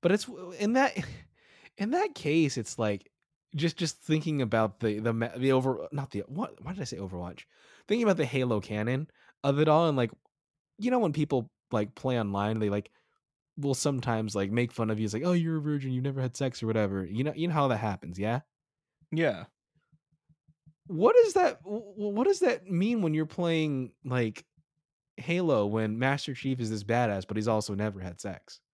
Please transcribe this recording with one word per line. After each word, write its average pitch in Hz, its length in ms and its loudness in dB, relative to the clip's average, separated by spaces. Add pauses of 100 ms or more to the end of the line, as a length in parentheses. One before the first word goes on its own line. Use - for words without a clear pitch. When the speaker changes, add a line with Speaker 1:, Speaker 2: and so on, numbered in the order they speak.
Speaker 1:
But 175 100 4
it's 208 120 2
w-, 185 280 -14
in 208 220 -2
that, 262 220 4 (420)
<laughs> - 400 -20
in 208 120 -2
that 349 240 0
case, 151 420 2
it's - 220 -6
like, 104 320 -2 (460)
just, 156 200 -2
just - 240 -4
thinking 156 420 0
about 110 380 2
the, 107 200 0
the 113 120 0
ma-, 113 240 -2
the 131 160 2
over-, 127 400 0
not 139 180 -6
the, 101 180 -6
what, - 340 -8
why 151 100 -10
did 190 80 -10
I 147 40 -6
say - 140 -10
Overwatch? 90 460 -8 (440)
Thinking 233 160 2
about 196 120 4
the 160 100 2
Halo 123 340 2
canon 117 480 -2 (340)
of 139 160 2
it 151 100 4
all, 160 200 6
and, 143 80 2
like, 120 160 2 (680)
you 226 120 -2
know, 254 100 2
when 180 120 2
people, 143 380 0 (220)
like, 107 220 0
play 127 260 -2
online, 104 400 0
they, 107 100 0
like, 104 200 -2 (680)
will 143 180 0
sometimes, 117 600 -2
like, 98 160 0
make 120 220 0
fun 110 180 -2
of 107 80 -2
you. 110 60 -2
It's 104 100 -4
like, 127 100 -4
"Oh, 180 80 2
you're 165 260 0
a - 40 -2
virgin, 143 300 -2
you 127 80 -2
never 135 220 -4
had 127 140 -4
sex," 135 260 -4
or 113 40 -2
whatever. 101 380 2
You 104 200 -2
know, 151 100 -2
you 165 140 -2
know 165 60 -2
how 143 140 4
that 117 100 2
happens, 95 400 -4
yeah? 110 220 0 (720)
Speaker 2:
Yeah. 147 340 0 (1400)
Speaker 1:
What 196 300 4
is 453 180 8
that, 359 280 2
w-, 233 220 -6 (120)
w-, 208 180 -2
what 233 120 4
does 392 140 4
that 240 300 2
mean 202 320 2
when 160 120 2
you're 156 120 0
playing, 156 680 -2 (120)
like, 123 400 -2 (720)
Halo, 147 480 2
when 110 320 -2
Master 135 360 -2
Chief 131 260 -4
is 113 100 -2
this 107 140 -6
badass, 107 420 0
but 101 100 -6
he's 110 120 -2
also 107 260 0
never 101 260 -4
had 87 200 -12
sex? - 400 -14 (140)